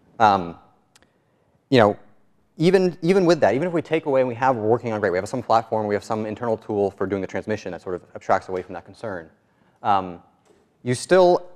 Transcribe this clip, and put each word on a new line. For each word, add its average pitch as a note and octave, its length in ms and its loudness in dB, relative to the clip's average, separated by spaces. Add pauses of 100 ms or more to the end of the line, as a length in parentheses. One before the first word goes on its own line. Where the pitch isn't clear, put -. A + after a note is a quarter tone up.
(200)
Um, F#2+ 360 2 (1120)
you C3+ 80 6
know, G#2 200 4 (580)
even, F3+ 460 2
even F#3 240 2
with E3 140 2
that, G#2+ 140 4
even C#3+ 120 -2
if F3 80 -6
we D#3+ 80 -2
take D#3+ 240 -4
away C3+ 140 0
and B2+ 80 0
we A#2+ 80 -6
have, C3 200 0
we're G#2+ 60 -4
working A#2 300 0
on, G#2+ 80 -4
great, G2+ 100 0
we F2 80 0
have F#2+ 100 -4
some B2+ 140 -6
platform, A2 460 0
we G#2 60 0
have G2 100 -4
some G#2+ 200 -4
internal A2 320 -4
tool G2+ 360 -2
for G2 140 -4
doing G2 140 -4
the F#2+ 60 -6
transmission G2+ 460 -8
that - 100 -14
sort F#2 140 -8
of E2 60 -16 (120)
abstracts - 340 -2
away F#2 140 -6
from F2+ 120 -16
that F2 100 -14
concern. F#2 440 -12 (540)
Um, F#2 400 -2 (600)
you B2 120 -2
still, F3+ 600 2